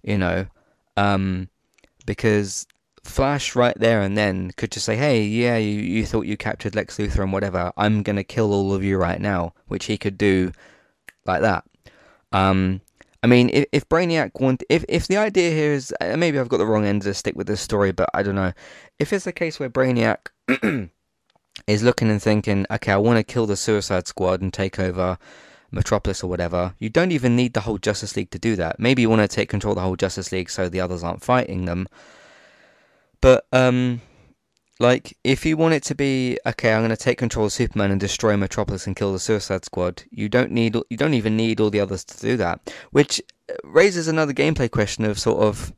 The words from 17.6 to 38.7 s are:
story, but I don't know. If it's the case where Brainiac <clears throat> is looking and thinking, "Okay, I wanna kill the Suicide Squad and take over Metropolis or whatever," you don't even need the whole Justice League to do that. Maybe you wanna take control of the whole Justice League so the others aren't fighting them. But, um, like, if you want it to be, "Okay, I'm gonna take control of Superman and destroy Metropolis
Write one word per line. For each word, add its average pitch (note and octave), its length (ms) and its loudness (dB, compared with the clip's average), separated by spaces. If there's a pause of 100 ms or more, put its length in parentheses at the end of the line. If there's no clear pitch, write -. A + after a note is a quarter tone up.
story, G2+ 300 0
but F2+ 240 0
I F#2+ 80 0
don't G2 140 -2
know. F#2 160 0 (480)
If D3 120 -2
it's G3 120 -4
the F3 80 -6
case E3 260 -6
where C3+ 100 -4
Brainiac A#2+ 600 2 (180)
<clears throat> C#3 440 -2 (760)
is G#2 160 2
looking A#2 280 4
and G#2 120 0
thinking, G#2 480 2
"Okay, G#2+ 220 -2
I G2 40 4
wanna A2 280 4
kill A#2 220 -2
the G2+ 100 0
Suicide G2 500 0
Squad F#2 340 -2
and F#2+ 120 -4
take F#2+ 260 -4
over F#2 400 -2 (540)
Metropolis G2+ 500 -2
or F#2 60 -6
whatever," F2+ 500 -2
you A2 100 -6
don't F3 220 2
even B2+ 240 2
need B2 200 0
the G#2+ 80 -2
whole G#2 160 -4
Justice G#2 380 -4
League G2 140 -6
to F#2+ 80 -12
do A2+ 160 -2
that. E2 240 -4
Maybe B2 240 2
you A2+ 80 4
wanna A2 160 4
take - 220 -2
control G#2 240 -2
of G2 40 -2
the F#2 60 -4
whole F#2 140 -2
Justice F#2 340 -4
League F#2 200 -4
so F#2 180 -2
the F#2 120 -4
others F2+ 220 -4
aren't E2+ 220 -8
fighting A#2+ 400 0
them. F2+ 240 -4 (1300)
But, B2+ 320 6
um, B2 500 2 (760)
like, - 460 2
if C3+ 220 0
you D#3 100 2
want E3 160 2
it D3 120 0
to D3 100 -4
be, C3 520 -2
"Okay, A#2 260 0
I'm A2 100 2
gonna A2+ 160 0
take B2 180 0
control A2+ 300 0
of G2 60 -2
Superman G2+ 380 0
and G2 80 2
destroy G2+ 380 0
Metropolis G2 500 -4